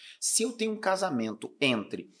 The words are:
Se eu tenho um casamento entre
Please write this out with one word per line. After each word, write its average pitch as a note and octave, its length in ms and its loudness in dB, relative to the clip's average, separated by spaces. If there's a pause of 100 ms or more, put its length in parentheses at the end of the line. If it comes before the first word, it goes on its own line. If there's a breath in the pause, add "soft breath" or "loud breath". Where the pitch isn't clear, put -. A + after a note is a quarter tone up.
(200 soft breath)
Se - 240 2
eu B3 80 -2
tenho A3 200 -2
um G#3 80 -8
casamento C#3+ 800 0
entre A2 480 0 (120 soft breath)